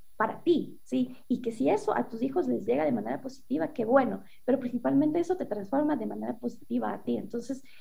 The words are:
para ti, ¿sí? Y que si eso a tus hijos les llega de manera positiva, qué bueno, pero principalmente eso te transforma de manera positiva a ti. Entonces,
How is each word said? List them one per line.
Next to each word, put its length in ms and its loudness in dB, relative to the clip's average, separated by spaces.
para 260 0
ti, 400 2
¿sí? 340 0
Y 140 2
que 100 -2
si 180 2
eso 260 2
a 120 0
tus 140 -6
hijos 260 0
les 180 0
llega 180 2
de 60 4
manera 300 -2
positiva, 520 -4
qué 120 -2
bueno, 380 4
pero 140 4
principalmente 600 2
eso 160 0
te 100 -4
transforma 480 0
de 120 -2
manera 320 -4
positiva 540 -4
a 120 -8
ti. 140 0
Entonces, 440 -6